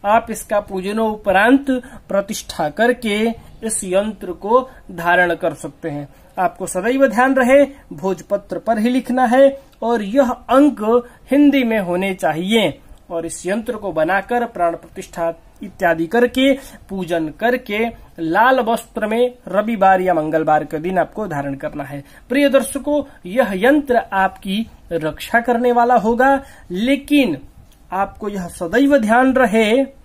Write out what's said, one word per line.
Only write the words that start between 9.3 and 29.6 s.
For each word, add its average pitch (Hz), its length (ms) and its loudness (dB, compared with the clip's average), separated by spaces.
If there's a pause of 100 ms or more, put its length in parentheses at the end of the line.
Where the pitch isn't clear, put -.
और 226 200 -2
यह 233 280 0
अंक 240 760 2 (260)
हिंदी 277 340 4
में 220 160 0
होने 185 340 -2
चाहिए। 180 640 0 (300)
और 165 160 -6
इस 165 200 -10
यंत्र 220 300 -4
को 202 160 -8
बनाकर 190 520 -2
प्राण 180 280 -2
प्रतिष्ठा 165 600 -8 (280)
इत्यादि 170 440 -2
करके, 247 520 2 (300)
पूजन 170 400 -4
करके 220 580 -4 (320)
लाल 214 420 2
वस्त्र 220 460 -4
में 240 280 0 (140)
रविवार 190 520 2
या 180 140 2
मंगलवार 156 500 0
के 151 140 -8
दिन 180 200 -2
आपको 208 280 -4
धारण 143 280 -6
करना 147 300 -10
है। 143 200 -14 (240)
प्रिय 277 200 2
दर्शकों, 269 540 0 (240)
यह 208 280 -2
यंत्र 254 420 2 (160)
आपकी 190 540 -2 (260)
रक्षा 156 480 -4
करने 240 320 0
वाला 240 240 4
होगा, 247 460 2 (280)
लेकिन 247 680 0 (540)
आपको 196 360 -6
यह 190 180 -8
सदैव 247 520 2
ध्यान 240 340 4
रहे 226 520 2 (200)